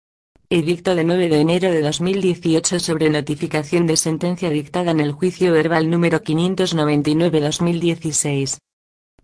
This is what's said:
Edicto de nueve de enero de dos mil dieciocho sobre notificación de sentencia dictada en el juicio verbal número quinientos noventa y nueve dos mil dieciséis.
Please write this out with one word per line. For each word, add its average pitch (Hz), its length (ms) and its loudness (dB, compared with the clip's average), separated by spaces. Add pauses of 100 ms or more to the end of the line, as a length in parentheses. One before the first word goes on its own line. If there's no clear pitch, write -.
(500)
Edicto 175 440 0
de 165 80 0
nueve 175 280 2
de 151 100 4
enero 175 300 2
de 160 100 2
dos 147 220 -2
mil 190 180 0
dieciocho 175 580 0
sobre 160 300 0
notificación 151 800 -2
de 156 100 0
sentencia 170 540 -2
dictada 151 400 -2
en 160 100 2
el 147 120 0
juicio 180 380 0
verbal 160 380 2
número 165 340 2
quinientos 175 520 0
noventa 147 340 0
y 151 60 2
nueve 160 260 2
dos 147 220 -2
mil 170 180 0
dieciséis. 156 800 -2 (640)